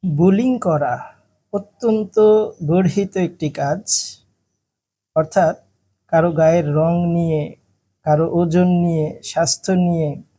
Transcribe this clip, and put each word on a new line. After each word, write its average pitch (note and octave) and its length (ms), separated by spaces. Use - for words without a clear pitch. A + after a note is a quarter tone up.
বুলিং F#3+ 540
করা D3 540
অত্যন্ত G#3+ 640
গর্হিত F#3+ 540
একটি D#3+ 320
কাজ। D3 320
অর্থাৎ D#3+ 400
কারো E3 240
গায়ের D#3+ 420
রং E3+ 400
নিয়ে, E3 420
কারো D#3 280
ওজন F3 360
নিয়ে, E3+ 560
স্বাস্থ্য - 480
নিয়ে E3+ 500